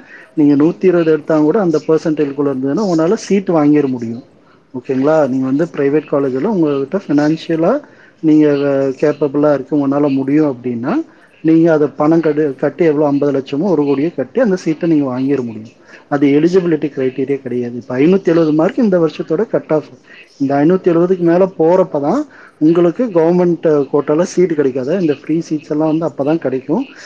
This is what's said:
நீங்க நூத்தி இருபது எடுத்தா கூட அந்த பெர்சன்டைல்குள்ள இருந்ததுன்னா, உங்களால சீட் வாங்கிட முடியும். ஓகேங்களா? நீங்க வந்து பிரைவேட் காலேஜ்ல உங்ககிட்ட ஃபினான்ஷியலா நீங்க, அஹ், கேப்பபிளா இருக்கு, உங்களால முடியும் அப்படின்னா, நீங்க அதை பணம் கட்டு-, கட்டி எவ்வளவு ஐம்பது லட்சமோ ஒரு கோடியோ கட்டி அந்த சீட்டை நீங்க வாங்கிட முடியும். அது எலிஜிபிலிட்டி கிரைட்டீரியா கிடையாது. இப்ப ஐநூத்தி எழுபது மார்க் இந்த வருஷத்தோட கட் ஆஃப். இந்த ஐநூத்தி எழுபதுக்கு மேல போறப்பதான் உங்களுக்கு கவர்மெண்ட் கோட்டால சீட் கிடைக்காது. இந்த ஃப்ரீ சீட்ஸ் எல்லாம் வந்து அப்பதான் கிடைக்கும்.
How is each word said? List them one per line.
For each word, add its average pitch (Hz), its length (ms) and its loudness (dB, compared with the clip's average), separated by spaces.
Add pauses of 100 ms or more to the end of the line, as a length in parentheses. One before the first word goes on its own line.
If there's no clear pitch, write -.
(340)
நீங்க 147 220 4
நூத்தி 160 300 2
இருபது 170 260 2
எடுத்தா 156 280 0
கூட 156 200 2
அந்த 170 180 0
பெர்சன்டைல்குள்ள 147 720 -2
இருந்ததுன்னா, 139 360 -2
உங்களால 165 300 0
சீட் 196 340 -2
வாங்கிட 147 380 2
முடியும். 117 360 -8 (500)
ஓகேங்களா? 139 560 0
நீங்க 131 160 -2
வந்து 139 200 0
பிரைவேட் 147 440 -2
காலேஜ்ல 139 360 -2
உங்ககிட்ட 147 520 -2
ஃபினான்ஷியலா 160 760 -2 (500)
நீங்க, 151 220 4 (180)
அஹ், 139 320 0
கேப்பபிளா 147 580 0
இருக்கு, 135 220 -4
உங்களால 143 380 0
முடியும் 139 360 0
அப்படின்னா, 123 440 -6 (500)
நீங்க 165 280 4
அதை 151 160 2
பணம் 160 340 0
கட்டு-, 151 340 -2
கட்டி 147 300 -2
எவ்வளவு 151 240 2
ஐம்பது 143 220 0
லட்சமோ 139 380 -4
ஒரு 147 140 0
கோடியோ 143 320 -2
கட்டி - 240 -6
அந்த 214 160 2
சீட்டை 165 340 -4
நீங்க 147 160 2
வாங்கிட 131 360 -2
முடியும். 110 340 -12 (340)
அது 143 180 2
எலிஜிபிலிட்டி 160 600 2
கிரைட்டீரியா 135 500 -4
கிடையாது. 123 380 -8
இப்ப 120 220 -8
ஐநூத்தி 180 320 2
எழுபது 165 220 2
மார்க் 156 260 0
இந்த 196 220 2
வருஷத்தோட 160 480 -2
கட் 151 240 -4
ஆஃப். 151 160 -2 (500)
இந்த 135 180 -2
ஐநூத்தி 170 320 2
எழுபதுக்கு 175 320 2
மேல 175 260 2 (120)
போறப்பதான் 165 640 0 (400)
உங்களுக்கு 170 460 2
கவர்மெண்ட் 175 600 0 (200)
கோட்டால 151 340 0
சீட் 180 340 0
கிடைக்காது. 139 440 -2
இந்த 160 140 0
ஃப்ரீ 151 240 -4
சீட்ஸ் 156 320 -6
எல்லாம் 156 180 -2
வந்து 160 180 -2
அப்பதான் 147 320 -2
கிடைக்கும். 143 460 -4 (220)